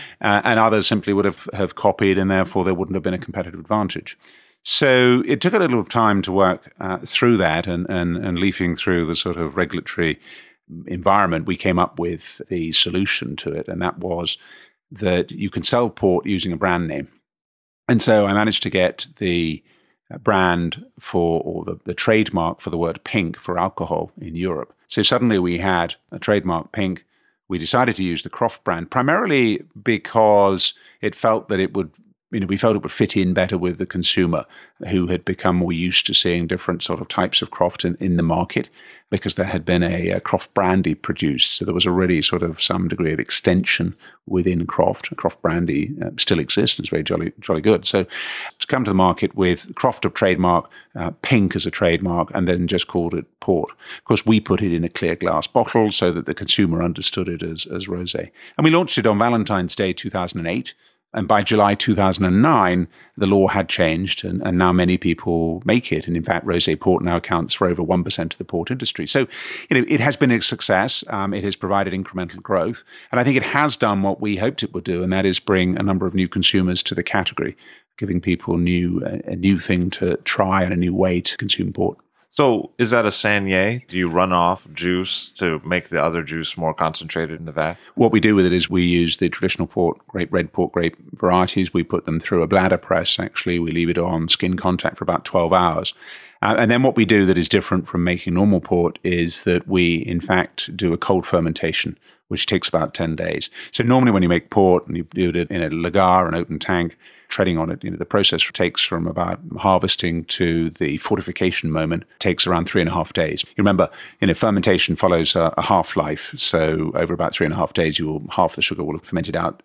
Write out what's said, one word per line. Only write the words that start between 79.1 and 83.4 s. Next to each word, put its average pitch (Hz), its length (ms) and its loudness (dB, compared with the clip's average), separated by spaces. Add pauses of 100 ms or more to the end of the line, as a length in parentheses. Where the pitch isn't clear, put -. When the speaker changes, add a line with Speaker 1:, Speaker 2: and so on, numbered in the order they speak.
Speaker 1:
a 95 40 -4
new 92 220 2
thing 90 320 0
to 90 280 -2
try 95 440 0
and 90 100 0
a 87 60 -2
new 90 160 2
way 92 280 2
to - 160 -6
consume 92 360 -4
port. 95 240 -2 (340)
Speaker 2:
So 123 460 2
is 113 140 0
that 117 140 4
a 104 40 0
saignée? 101 800 0